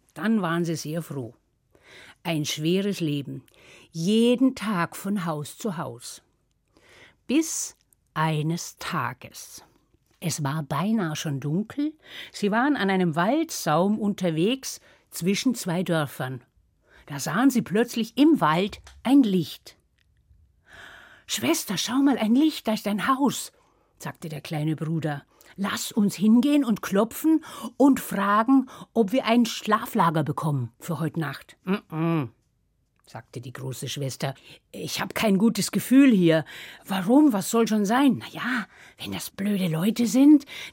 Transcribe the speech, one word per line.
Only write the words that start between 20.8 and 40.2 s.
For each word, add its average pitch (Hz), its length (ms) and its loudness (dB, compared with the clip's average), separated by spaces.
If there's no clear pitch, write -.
„Schwester, 226 500 -2
schau 233 260 -2
mal, 269 140 4
ein 220 180 2
Licht, 294 320 2
da 220 60 0
ist 220 140 -4
ein 202 200 -2
Haus“, 269 460 0
sagte 156 320 -12
der 151 100 -10
kleine 151 360 -4
Bruder. 156 480 -6
„Lass 208 360 -6
uns 202 220 2
hingehen 247 500 4
und 220 180 -2
klopfen 233 640 0
und 269 240 6
fragen, 220 680 2
ob 214 200 0
wir 262 140 0
ein 233 200 4
Schlaflager 190 800 0
bekommen 143 560 -4
für 156 180 -8
heut 156 180 -6
Nacht.“ 143 480 -8
„Mm, 196 300 -4
mm“, 160 380 -2
sagte - 340 -16
die 123 120 -14
große 131 360 -10
Schwester. 135 460 -6
„Ich - 280 -8
hab 196 140 -8
kein 196 240 2
gutes 220 340 0
Gefühl 262 380 6
hier.“ 165 340 4
„Warum? 233 460 4
Was 196 180 -4
soll 226 180 2
schon 214 160 0
sein?“ 240 360 4
„Na - 100 -14
ja, 226 360 -6
wenn - 140 -12
das - 180 -10
blöde 196 380 -2
Leute 202 380 0
sind, 269 400 8